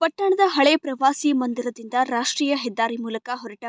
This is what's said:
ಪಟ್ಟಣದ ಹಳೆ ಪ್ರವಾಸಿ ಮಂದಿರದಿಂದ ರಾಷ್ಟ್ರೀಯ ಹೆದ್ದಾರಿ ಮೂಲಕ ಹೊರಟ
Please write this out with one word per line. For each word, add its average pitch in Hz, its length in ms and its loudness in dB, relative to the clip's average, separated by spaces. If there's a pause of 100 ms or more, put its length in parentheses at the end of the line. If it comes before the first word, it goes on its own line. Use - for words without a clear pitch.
ಪಟ್ಟಣದ 381 460 0
ಹಳೆ 294 300 4
ಪ್ರವಾಸಿ 277 560 0
ಮಂದಿರದಿಂದ 240 600 -4 (100)
ರಾಷ್ಟ್ರೀಯ 262 500 0
ಹೆದ್ದಾರಿ 233 420 -2
ಮೂಲಕ 226 380 -8
ಹೊರಟ 233 340 -14